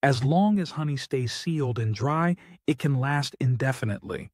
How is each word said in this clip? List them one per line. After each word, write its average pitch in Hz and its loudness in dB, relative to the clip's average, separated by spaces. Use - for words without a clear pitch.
As 135 2
long 196 4
as 170 -4
honey 151 -2
stays 127 -4
sealed 143 -2
and 110 0
dry, 160 0
it 151 0
can 139 0
last 139 0
indefinitely. 120 -2